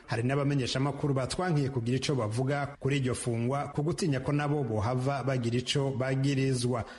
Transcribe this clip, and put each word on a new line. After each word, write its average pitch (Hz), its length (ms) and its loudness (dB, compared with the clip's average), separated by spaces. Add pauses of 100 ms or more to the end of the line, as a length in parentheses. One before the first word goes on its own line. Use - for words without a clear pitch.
Hari 117 160 -2
n'abamenyeshamakuru 139 920 0
batwankiye 143 560 0
kugira 120 280 0
ico 147 180 0
bavuga 131 640 0
kuri 139 180 0
iryo 127 180 2
fungwa, 120 540 -2
ku 147 140 -2
gutinya 151 360 0
ko 135 120 -2
nabo 147 320 2
bohava 127 600 0
bagira 123 380 0
ico 135 320 0
bagirizwa. 131 920 0 (140)